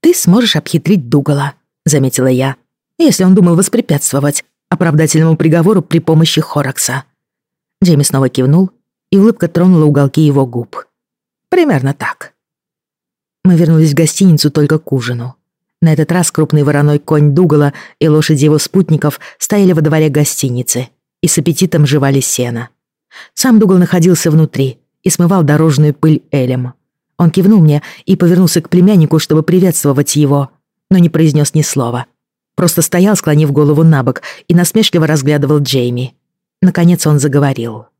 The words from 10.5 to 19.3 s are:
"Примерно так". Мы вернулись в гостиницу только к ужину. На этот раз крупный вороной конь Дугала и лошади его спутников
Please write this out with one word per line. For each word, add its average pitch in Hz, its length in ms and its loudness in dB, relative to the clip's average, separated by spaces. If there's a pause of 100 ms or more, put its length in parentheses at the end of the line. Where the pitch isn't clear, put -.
"Примерно 190 440 0
так". - 400 -12 (1080)
Мы 180 120 4
вернулись 160 360 2
в 139 40 -2
гостиницу 156 560 0
только 151 280 0
к - 120 -10
ужину. 123 440 -6 (460)
На 160 120 2
этот 151 180 -2
раз 175 180 -2
крупный 151 340 0
вороной 147 360 0
конь 147 340 0
Дугала 147 400 2 (260)
и 160 100 0
лошади 151 340 0
его 151 140 2
спутников 156 640 -2 (180)